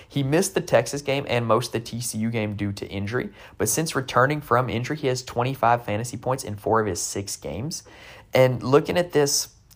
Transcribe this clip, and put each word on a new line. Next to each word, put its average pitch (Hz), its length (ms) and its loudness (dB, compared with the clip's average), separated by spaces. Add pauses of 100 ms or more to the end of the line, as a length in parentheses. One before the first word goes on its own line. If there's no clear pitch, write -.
He 139 160 -2
missed 156 300 2
the 190 80 0
Texas 135 400 2
game 139 260 -2
and 120 180 0
most 113 220 2
of - 60 -10
the 123 80 -2
T 117 180 -8
C 120 200 -6
U 110 100 0
game 107 260 -2
due 101 160 -2
to - 160 -8
injury, 101 440 -4 (260)
but 107 100 0
since 160 260 0
returning 135 460 2
from 123 300 2
injury, 120 260 -2
he 143 120 -2
has 127 140 0
twenty-five 120 600 0
fantasy 107 320 -4
points 127 300 -4
in 101 100 -8
four 107 240 2
of 107 80 0
his 90 140 -4
six - 340 -6
games. 95 480 -8 (500)
And 127 300 4
looking 147 340 4
at 175 140 0
this, 143 380 2 (260)